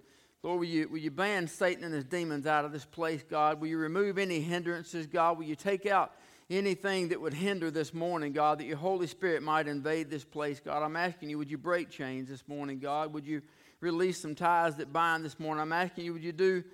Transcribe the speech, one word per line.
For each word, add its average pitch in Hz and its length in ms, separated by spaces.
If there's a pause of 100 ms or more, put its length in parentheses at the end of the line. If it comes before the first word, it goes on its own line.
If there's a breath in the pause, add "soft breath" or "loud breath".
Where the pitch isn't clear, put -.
(420 soft breath)
Lord, 175 180
will 170 60
you, 160 220
will 160 100
you 156 120
ban 180 380
Satan 180 360
and 165 80
his 143 140
demons 151 400
out 151 180
of 147 80
this 147 140
place, 160 360
God? 151 380
Will 156 80
you 160 80
remove 175 400
any 185 240
hindrances, 170 640
God? 165 300
Will 160 80
you 151 100
take 196 300
out 196 300 (340 loud breath)
anything 190 600
that 160 120
would 143 140
hinder 175 360
this 151 220
morning, 165 400
God, 151 260
that 151 60
your 143 140
Holy 180 280
Spirit 160 360
might 156 260
invade 147 400
this 143 160
place, 147 340
God? 147 240
I'm 156 140
asking 175 320
you, 147 80
would 151 140
you 151 80
break 175 320
chains 131 400
this 135 180
morning, 143 300
God? 147 340
Would 151 140
you 151 160 (380 loud breath)
release 175 380
some 151 160
ties 170 420
that 143 180
bind 165 320
this 143 120
morning? 156 220
I'm 156 140
asking 175 320
you, 170 80
would 165 100
you 170 80
do 185 420